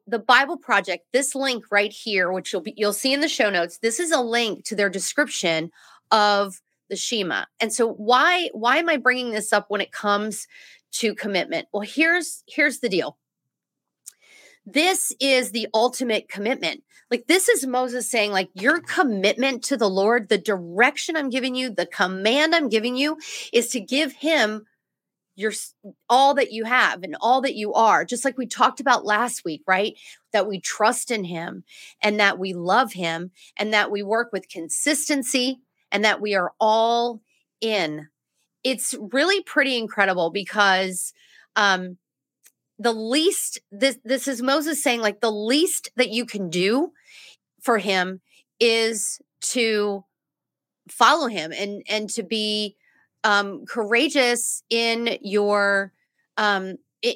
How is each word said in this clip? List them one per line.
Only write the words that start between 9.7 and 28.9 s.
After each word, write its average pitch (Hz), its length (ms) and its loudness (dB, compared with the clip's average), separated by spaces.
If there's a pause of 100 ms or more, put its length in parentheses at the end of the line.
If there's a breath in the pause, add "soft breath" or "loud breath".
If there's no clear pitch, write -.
it - 100 -8
comes 208 560 -2 (460 loud breath)
to 220 200 -2
commitment? 185 580 -4
Well, 202 100 -4
here's, 320 640 -2
here's 294 320 -2
the 240 100 -2
deal. 156 300 -2 (1500 soft breath)
This 320 540 0
is 254 320 2
the 220 240 -4
ultimate 233 520 0
commitment. 202 560 -4 (280 soft breath)
Like, 240 160 -4
this 370 220 4
is 269 180 2
Moses 247 420 -2
saying, 208 220 0
like, 190 240 0
"Your 269 240 2
commitment 240 840 0
to 277 120 0
the 214 120 4
Lord, 202 400 2
the 208 80 4
direction 208 800 0
I'm 277 140 -2
giving 254 240 -2
you, 254 160 -4
the 180 160 -2
command 214 720 0
I'm 294 140 0
giving 226 260 0
you 302 220 0 (340 loud breath)
is 240 180 2
to 247 100 -4
give 269 340 -2
him 220 520 0 (720)
your 208 160 -4
s-, - 220 -12 (360)
all 269 260 6
that 262 160 0
you 220 120 -6
have 208 400 0
and 156 160 -8
all 247 220 4
that 269 140 -2
you 208 180 -6
are." 190 320 6
Just - 180 -6
like 269 140 -2
we 254 100 -6
talked - 320 2
about 247 240 2